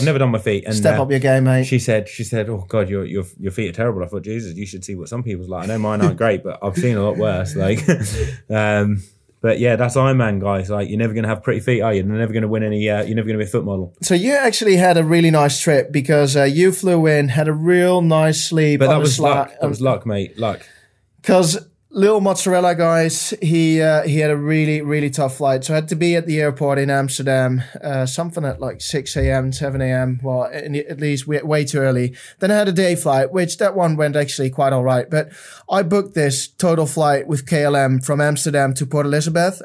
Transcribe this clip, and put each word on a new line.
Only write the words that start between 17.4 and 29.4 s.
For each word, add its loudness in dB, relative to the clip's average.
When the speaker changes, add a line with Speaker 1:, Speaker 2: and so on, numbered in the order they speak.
Speaker 2:
a 0
real 2
nice 2
sleep 2
Speaker 1:
But 4
Speaker 2:
on 4
Speaker 1:
that 4
Speaker 2:
the 2
Speaker 1:
was 2
Speaker 2:
sla- -2
Speaker 1:
luck. 0
That -2
was -6
luck, 0
mate. -4
Luck. -4
Speaker 2:
'Cause 4
Lil 4
Mozzarella, 2
guys, 0
he, 2
uh, 4
he 0
had 2
a 2
really, 0
really -2
tough -2
flight. 0
So -4
I 2
had -2
to -4
be 0
at 0
the -2
airport 0
in 0
Amsterdam, 0
uh, -4
something -6
at, -8
like, -8
six -6
A 0
M, 0